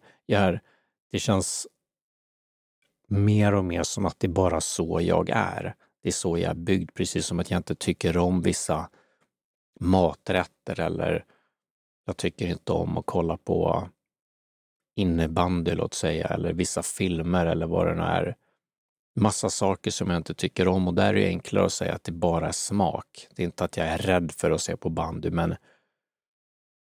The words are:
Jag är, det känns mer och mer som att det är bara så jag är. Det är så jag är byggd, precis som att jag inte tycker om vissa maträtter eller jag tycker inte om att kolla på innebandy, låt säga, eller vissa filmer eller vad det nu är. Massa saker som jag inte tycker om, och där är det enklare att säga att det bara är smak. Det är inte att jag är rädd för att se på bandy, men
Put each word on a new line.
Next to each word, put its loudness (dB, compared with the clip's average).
Jag 4
är, 2
det -2
känns 0
mer 4
och 2
mer -2
som -2
att -6
det 0
är 2
bara 4
så -2
jag 2
är. -2
Det -2
är 0
så -2
jag -2
är -2
byggd, -2
precis -4
som -4
att -4
jag 0
inte -4
tycker 0
om 2
vissa -2
maträtter 2
eller -2
jag -6
tycker -4
inte -4
om 0
att -8
kolla 0
på 0
innebandy, 2
låt -4
säga, -2
eller -2
vissa -2
filmer 0
eller 0
vad 0
det 0
nu -4
är. -2
Massa 2
saker 0
som -2
jag 2
inte -4
tycker 0
om, 2
och 0
där 4
är 2
det 4
enklare 0
att 0
säga -4
att -12
det -8
bara 0
är -6
smak. -2
Det -4
är 0
inte -4
att -4
jag -2
är -2
rädd 0
för 0
att 0
se -6
på -4
bandy, -4
men 0